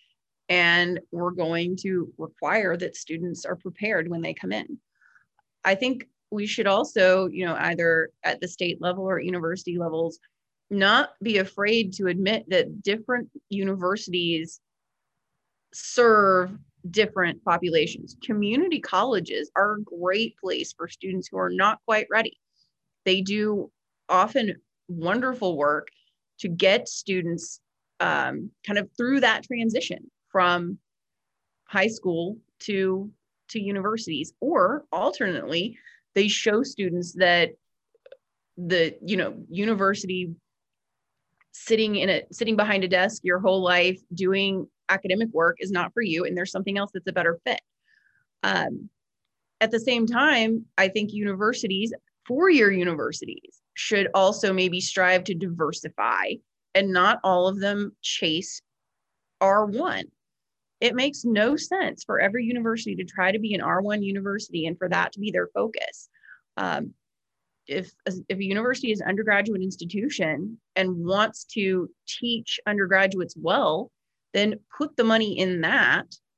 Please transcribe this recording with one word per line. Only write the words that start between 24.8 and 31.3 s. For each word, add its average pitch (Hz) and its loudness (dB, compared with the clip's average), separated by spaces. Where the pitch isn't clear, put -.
wonderful 190 -2
work 147 0
to 190 -6
get 190 2
students, 170 -6
um, 147 -2
kind 202 0
of 202 -4
through 262 0
that 226 4
transition 233 -4
from 175 2